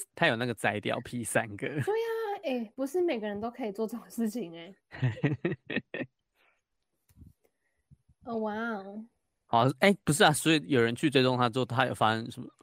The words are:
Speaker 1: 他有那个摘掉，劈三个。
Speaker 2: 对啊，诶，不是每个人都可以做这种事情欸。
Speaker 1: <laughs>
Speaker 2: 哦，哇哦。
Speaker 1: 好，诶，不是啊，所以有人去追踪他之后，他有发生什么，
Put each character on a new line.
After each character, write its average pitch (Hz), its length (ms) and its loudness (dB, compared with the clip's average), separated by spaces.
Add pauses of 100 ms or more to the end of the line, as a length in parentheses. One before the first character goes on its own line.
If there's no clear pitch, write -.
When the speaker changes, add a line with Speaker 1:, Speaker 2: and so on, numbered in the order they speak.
(160)
Speaker 1:
他 170 100 2
有 135 100 4
那 120 120 -2
个 120 80 -2
摘 104 240 0
掉， 117 220 -2
劈 123 220 -8
三 113 240 0 (100)
个。 131 100 -6
Speaker 2:
对 156 260 -2
啊， 453 480 -4
诶， 247 340 -4
不 269 120 -4
是 359 160 -2
每 302 160 0
个 214 80 -6
人 202 120 -6
都 233 120 -6
可 240 160 -8
以 202 40 -4
做 220 140 -4
这 214 100 -8
种 208 120 -12
事 226 200 -4
情 202 280 -6
欸。 170 200 -16 (140)
Speaker 1:
<laughs> - 1200 -4 (2250)
Speaker 2:
哦， 226 140 -6
哇 214 160 -4
哦。 220 500 -8 (400)
Speaker 1:
好， 117 220 4 (140)
诶， 196 220 6
不 - 80 0
是 147 120 4
啊， 160 80 8
所 151 200 2
以 151 160 4
有 127 140 4
人 117 140 4
去 160 120 0
追 131 140 6
踪 127 160 4
他 123 100 4
之 117 120 0
后， 127 60 2
他 127 200 2
有 123 80 -2
发 110 220 4
生 113 160 -6
什 127 100 -12
么， - 60 -12 (160)